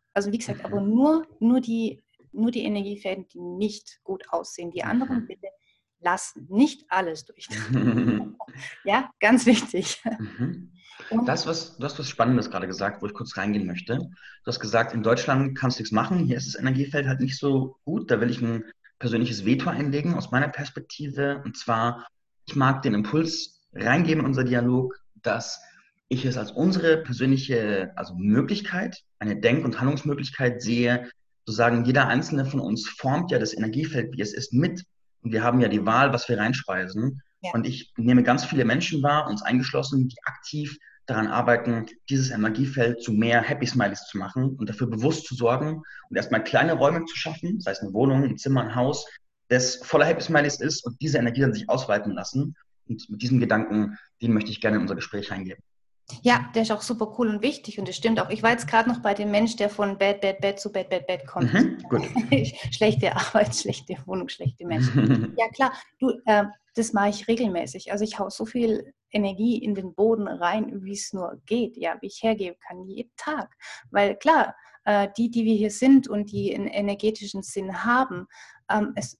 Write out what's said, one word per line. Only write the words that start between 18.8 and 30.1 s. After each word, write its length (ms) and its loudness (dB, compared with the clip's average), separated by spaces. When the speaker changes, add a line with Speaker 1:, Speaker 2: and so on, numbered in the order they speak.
Speaker 2:
persönliches 480 -2
Veto 240 2
einlegen 460 -2
aus 160 -6
meiner 180 2
Perspektive. 960 -6
Und 120 -10
zwar, 500 -2
ich 80 -12
mag 260 4
den 140 2
Impuls 800 -2
reingeben 480 2
in 40 0
unser 180 2
Dialog, 520 2
dass 400 -4
ich 160 -2
es 120 0
als 140 -6
unsere 460 4
persönliche, 1000 0
also 200 -10
Möglichkeit, 880 0
eine 200 -4
Denk- 260 4
und 140 -2
Handlungsmöglichkeit 840 -2